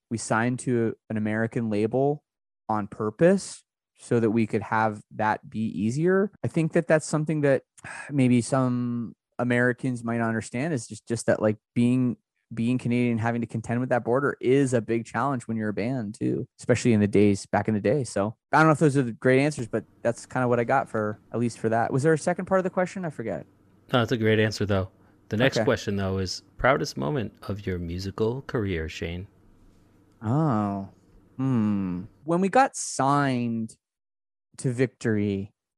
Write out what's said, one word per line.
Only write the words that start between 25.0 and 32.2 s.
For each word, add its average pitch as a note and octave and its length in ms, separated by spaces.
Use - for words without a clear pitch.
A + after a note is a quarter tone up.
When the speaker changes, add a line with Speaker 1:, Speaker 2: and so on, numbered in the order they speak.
Speaker 2:
The A2 80
next B2+ 220
Speaker 1:
Okay. A2 60
Speaker 2:
question G#2+ 320
though F#2+ 220
is F#2 240
proudest D3 380
moment C3+ 360
of G2+ 240
your F#2 120
musical F#2+ 640
career, F#2+ 460
Shane. F2 380
Speaker 1:
Oh. G#2+ 680
Hmm. G#2 680